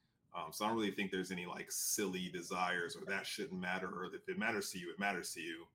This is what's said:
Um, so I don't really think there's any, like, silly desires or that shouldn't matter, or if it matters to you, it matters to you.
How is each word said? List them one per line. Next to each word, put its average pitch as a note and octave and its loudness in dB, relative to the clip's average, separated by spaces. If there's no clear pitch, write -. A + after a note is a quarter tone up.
Um, D#2+ -4
so - 0
I G#2+ 6
don't A2+ 4
really G#2+ 4
think G2 0
there's F#2 2
any, - -2
like, - -6
silly F#2 2
desires F2+ 0
or F#2 -8
that F#2+ 0
shouldn't F#2 -2
matter, F#2 2
or E2+ -4
if F2 -8
it F#2 0
matters G#2+ 2
to G2 -6
you, F2 -6
it E2 -10
matters G2 2
to D#2+ -6
you. E2 -6